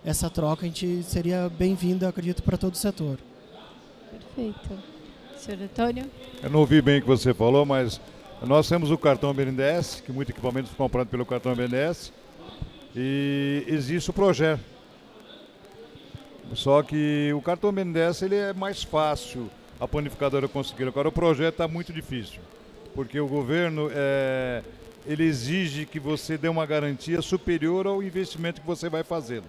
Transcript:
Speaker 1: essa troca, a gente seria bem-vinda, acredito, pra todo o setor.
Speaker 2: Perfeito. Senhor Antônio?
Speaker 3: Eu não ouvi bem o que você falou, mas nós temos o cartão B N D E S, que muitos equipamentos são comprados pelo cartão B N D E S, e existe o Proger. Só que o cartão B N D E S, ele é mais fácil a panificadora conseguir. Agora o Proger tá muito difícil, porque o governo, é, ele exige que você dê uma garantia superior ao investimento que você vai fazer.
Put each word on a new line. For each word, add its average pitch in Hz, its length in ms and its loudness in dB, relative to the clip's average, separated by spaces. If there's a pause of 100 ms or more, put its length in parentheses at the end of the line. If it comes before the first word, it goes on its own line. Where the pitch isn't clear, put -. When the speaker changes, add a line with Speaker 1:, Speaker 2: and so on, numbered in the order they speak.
Speaker 1:
essa 160 260 -2
troca, 160 360 0
a - 20 -2
gente 175 360 -2
seria 180 460 0
bem-vinda, 180 600 2
acredito, 175 340 -4
pra 180 140 2
todo 185 160 0
o - 40 -8
setor. 156 400 -2 (920)
Speaker 2:
Perfeito. - 680 -8 (600)
Senhor 196 240 -10
Antônio? 240 440 -2 (380)
Speaker 3:
Eu 131 60 -2
não 151 100 6
ouvi 151 220 10
bem 139 160 8
o 139 40 4
que 117 60 -4
você 123 260 6
falou, 131 320 6
mas 131 360 0 (400)
nós 143 260 6
temos 160 240 2
o 165 60 4
cartão 143 360 4
B 135 100 0
N 131 80 -2
D 131 100 -2
E 135 40 2
S, 165 360 0
que - 100 -10
muitos 131 220 -4
equipamentos 127 380 -4
são - 60 -18
comprados 123 320 0
pelo 120 160 -2
cartão 123 300 -2
B 120 80 0
N 123 60 0
D 123 80 0
E - 20 2
S, 165 320 -2 (840)
e 139 720 0
existe 151 420 -2
o 175 40 -4
Proger. 160 460 4 (1900)
Só 139 280 4
que 147 520 0
o 147 80 -2
cartão 175 300 0
B 196 100 -2
N 175 120 -4
D 160 60 0
E 165 40 4
S, 170 220 0
ele 196 100 0
é 202 180 -2
mais 196 300 -6
fácil 143 680 -2 (300)
a 123 80 -4
panificadora 139 600 0
conseguir. 131 400 -4
Agora 143 200 0
o 160 40 2
Proger 165 400 4
tá 165 160 -2
muito 165 260 -6
difícil, 131 480 -8 (540)
porque 135 240 -4
o 147 80 0
governo, 151 680 0
é, 131 680 0 (420)
ele 151 200 0
exige 151 600 0
que 156 140 -10
você 151 380 -4
dê 147 100 -2
uma 165 180 0
garantia 151 560 -2
superior 175 640 0
ao 196 160 0
investimento 170 600 -6
que 151 60 -10
você 170 220 -4
vai 160 140 -2
fazer. 123 460 -6